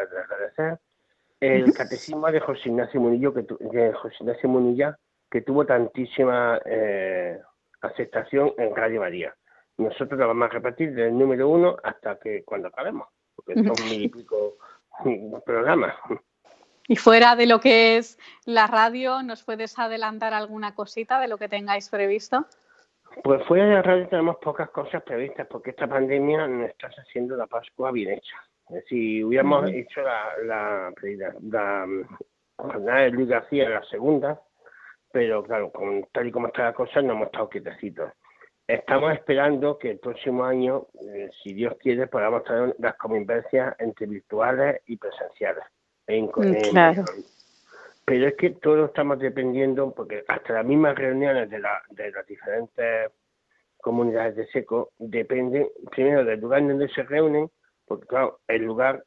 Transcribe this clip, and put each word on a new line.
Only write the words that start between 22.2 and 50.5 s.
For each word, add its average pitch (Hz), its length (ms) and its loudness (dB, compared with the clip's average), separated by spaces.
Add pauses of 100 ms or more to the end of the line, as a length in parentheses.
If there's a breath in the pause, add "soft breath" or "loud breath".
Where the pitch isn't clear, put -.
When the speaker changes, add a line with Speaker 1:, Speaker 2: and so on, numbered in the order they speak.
Speaker 1:
Pues 135 220 4
fuera 185 200 6
de 208 80 8
la 190 80 6
radio 180 260 4
tenemos 170 300 0
pocas 151 320 -6
cosas 151 340 -8
previstas, 135 440 -6
porque 127 240 -10
esta 147 140 -4
pandemia 139 600 2
nos 123 220 -4
está - 180 -14
haciendo 127 480 -8
la 117 100 -4
Pascua 123 460 -6
bien 104 220 -2
hecha. - 240 -10 (320)
Es 170 60 -14
decir, 110 500 -2
hubiéramos 139 380 4
Speaker 2:
Ujú. - 80 -2
Speaker 1:
hecho 127 300 -8
la, 113 280 -4 (160)
la, 104 560 -4
la, 98 400 -8
la 101 640 -4 (500)
jornada 120 460 -2
de 127 100 4
Luis 123 160 0
García, 123 420 0
la 107 140 -2
segunda, 143 580 -2 (720 soft breath)
pero 110 320 0
claro, 107 280 -4
con, 98 420 -4
tal 120 140 -2
y 117 40 -6
como 117 160 -4
está 123 160 -4
la 117 100 0
cosa, 127 280 0
no 131 120 0
hemos - 140 -2
estado 110 220 -6
quietecitos. 95 640 -10 (520 soft breath)
Estamos 139 480 0
esperando 147 640 0
que 120 140 -6
el 98 80 -10
próximo 127 460 -4
año, 127 420 0 (140)
eh, 101 280 -12 (140)
si 98 100 -12
Dios 117 280 -4
quiere, 127 260 0
podamos 110 380 0
tener 123 340 0
las 113 160 -2
convivencias 117 840 -2
entre 110 280 -6
virtuales 117 800 -2
y 117 80 -8
presenciales. 95 680 -8 (420)
En 110 220 -2
co-, - 140 -2
Speaker 2:
Mm, 196 120 4
Speaker 1:
en 107 180 2
Speaker 2:
claro. 170 320 6 (1040 soft breath)
Speaker 1:
Pero 131 220 2
es 139 80 0
que 175 160 2
todos 151 360 4
estamos 143 320 -2
dependiendo, 131 760 0
porque 107 340 -10
hasta 107 260 -2